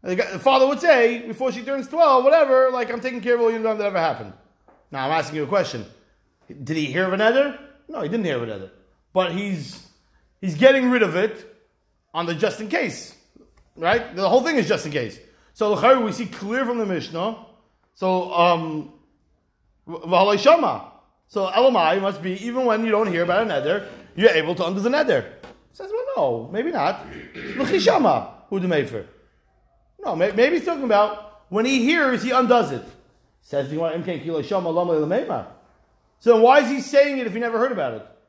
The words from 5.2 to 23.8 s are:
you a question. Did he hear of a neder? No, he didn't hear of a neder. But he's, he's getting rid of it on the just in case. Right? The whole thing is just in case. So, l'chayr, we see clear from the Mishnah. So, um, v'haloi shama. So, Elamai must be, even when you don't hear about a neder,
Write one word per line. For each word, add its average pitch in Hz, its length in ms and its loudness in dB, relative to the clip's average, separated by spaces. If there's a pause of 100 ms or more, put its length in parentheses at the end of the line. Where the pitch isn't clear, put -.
you 151 80 -4
a - 20 -10
question. 139 380 -2 (640)
Did 143 280 -8
he 151 100 -2
hear 160 180 -2
of 185 80 -2
a 190 40 -2
neder? 247 420 0 (300)
No, 302 140 -10
he 151 60 -6
didn't 214 160 -4
hear 151 120 -2
of 117 80 -4
a - 20 -10
neder. 98 240 -12 (420)
But 170 200 0
he's, 185 540 -8 (540)
he's 185 140 -4
getting 254 360 6
rid 247 120 2
of 170 140 0
it 214 280 -2 (720)
on 170 120 -4
the 170 80 -4
just 185 260 -2
in 214 80 -10
case. 302 480 -6 (600)
Right? 170 380 -2
The 190 140 0
whole 247 140 4
thing 311 140 0
is 185 120 0
just 165 180 -2
in 151 60 -8
case. 123 260 -6 (360)
So, 214 200 -2
l'chayr, 247 300 4
we 208 80 -2
see 233 140 -8
clear 226 380 -6
from 240 140 -4
the 220 80 -4
Mishnah. 180 600 -6 (480)
So, 185 380 -2
um, 165 600 2 (960)
v'haloi 180 500 2
shama. 233 540 4 (360)
So, 196 180 -4
Elamai 196 540 4
must 190 220 -4
be, 185 100 -4 (120)
even 240 200 -4
when 226 200 0
you 226 60 0
don't 214 160 2
hear 175 160 0
about 180 240 0
a 208 40 -4
neder, 151 360 -2 (300)